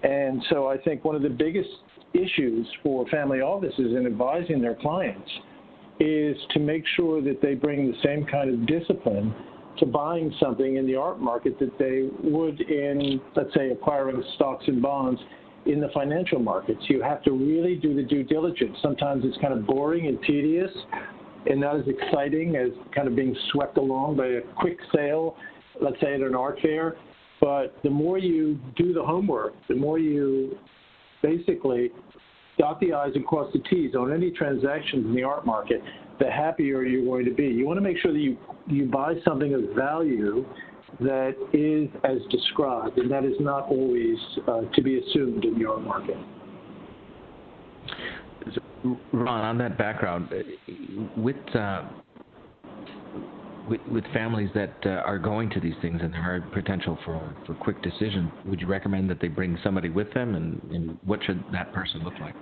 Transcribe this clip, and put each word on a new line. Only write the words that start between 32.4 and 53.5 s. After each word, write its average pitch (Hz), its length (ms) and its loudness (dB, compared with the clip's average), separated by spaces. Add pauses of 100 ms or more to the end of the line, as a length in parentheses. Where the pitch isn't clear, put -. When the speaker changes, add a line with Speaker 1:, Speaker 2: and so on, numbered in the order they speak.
Speaker 1:
dot 156 220 2
the 175 140 2
I's 143 220 0
and 139 100 0
cross 147 260 0
the - 80 2
T's 156 360 0
on 131 180 2
any 170 180 2
transactions 139 720 0
in 110 80 0
the 127 100 2
art 139 220 -2
market, 113 360 0 (380)
the 131 120 4
happier 143 520 2
you're 127 200 2
going 127 220 2
to 120 80 2
be. 143 140 2
You 123 180 4
wanna 175 160 2
make 185 160 2
sure 170 160 2
that 147 60 2
you, 135 180 2 (300)
you 143 180 2
buy 139 300 2 (100)
something 143 280 2
of 104 220 0
value 131 720 2 (560)
that 131 340 2 (160)
is 151 380 4 (160)
as 131 260 2
described, 120 640 0
and 123 140 4
that 135 140 2
is 131 160 2
not 139 260 0
always, 123 500 2 (300)
uh, - 140 0 (120)
to 143 80 6
be 131 180 2
assumed 123 440 0
in 113 160 2
the 113 100 2
art 110 120 -2
market. 98 340 -4 (2500)
Speaker 2:
So, - 440 -4 (140)
Ron, 120 320 0
on 113 140 0
that 120 200 -4
background, 95 540 -2
uh, - 880 -8
with, 123 160 0 (180)
uh, 98 300 -2 (1900)